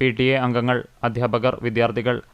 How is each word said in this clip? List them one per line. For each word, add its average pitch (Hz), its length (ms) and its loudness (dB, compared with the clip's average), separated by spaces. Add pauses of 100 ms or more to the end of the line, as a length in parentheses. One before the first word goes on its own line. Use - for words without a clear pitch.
പി 127 100 4
ടി 120 140 0
എ 131 120 4
അംഗങ്ങൾ, 123 480 0 (200)
അധ്യാപകർ, 120 580 0
വിദ്യാർത്ഥികൾ, 117 600 0 (120)